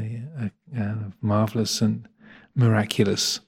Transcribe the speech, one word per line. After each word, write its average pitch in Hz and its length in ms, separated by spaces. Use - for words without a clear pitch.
a, 113 60
a, - 360
a 104 380
marvelous 107 600
and 110 260
miraculous 110 920